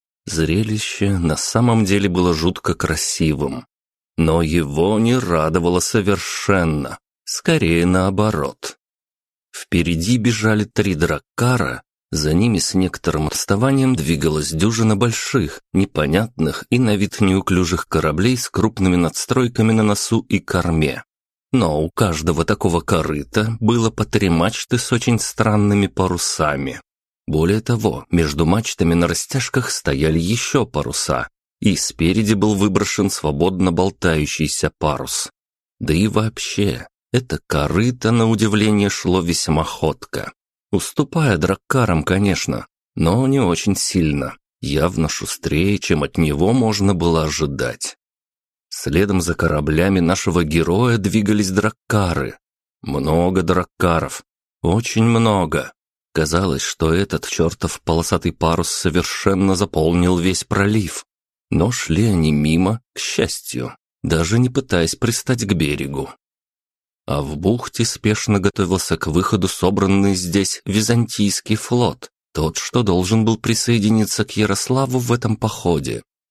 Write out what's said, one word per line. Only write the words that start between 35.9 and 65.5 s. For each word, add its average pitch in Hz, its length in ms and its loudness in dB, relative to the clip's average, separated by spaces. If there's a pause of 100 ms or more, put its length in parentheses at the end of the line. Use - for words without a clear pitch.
и 95 140 2
вообще, 101 800 -4 (260)
это 78 320 -2
корыто, 110 640 0
на 113 180 2
удивление, 104 640 2
шло 92 320 0
весьма 82 420 0
ходко. - 680 -6 (400)
Уступая 139 640 0
драккарам, 90 640 0
конечно, 92 640 -2 (280)
но 90 300 2
не 135 140 2
очень 95 360 0
сильно. 73 600 -2 (260)
Явно 73 480 0
шустрее, - 720 -2
чем 78 240 0
от - 140 -4
него 80 360 2
можно 101 400 2
было 82 300 2
ожидать. 69 760 -4 (720)
Следом 95 500 0
за 85 140 -2
кораблями 82 640 2
нашего 87 440 2
героя 85 540 2
двигались 101 520 0
драккары. 95 880 -2 (440)
Много 82 600 0
драккаров. 85 800 0 (380)
Очень 110 440 2
много. 101 680 0 (400)
Казалось, 80 480 0
что - 320 -2
этот 90 340 -2
чёртов - 540 -2
полосатый 85 500 0
парус 82 380 -2
совершенно 95 880 0
заполнил 87 600 2
весь 87 260 -2
пролив. 104 640 -2 (440)
Но 92 220 2
шли 101 340 0
они 85 260 2
мимо, 82 500 2 (120)
к - 60 -14
счастью, - 760 -6 (280)
даже 82 340 2
не 123 120 4
пытаясь 92 460 -2
пристать 117 500 -2
к 101 80 0